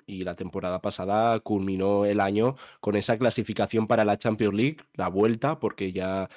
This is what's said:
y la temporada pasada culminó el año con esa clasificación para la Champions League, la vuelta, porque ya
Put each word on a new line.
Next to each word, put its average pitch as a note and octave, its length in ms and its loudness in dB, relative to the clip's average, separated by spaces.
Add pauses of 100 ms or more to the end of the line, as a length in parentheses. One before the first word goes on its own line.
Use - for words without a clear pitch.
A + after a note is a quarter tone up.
y F#2 180 -10
la F#2 100 -6
temporada F#2 480 -6
pasada G#2+ 580 0
culminó G2 640 2
el G#2 160 2
año G#2+ 360 2 (240)
con G#2 140 0
esa G#2+ 220 2
clasificación A2 720 0
para A2 180 4
la G#2 140 2
Champions G#2+ 360 0
League, C3+ 220 0 (160)
la F#2 160 -4
vuelta, A2+ 500 2
porque G2 360 -4
ya F#2+ 420 -4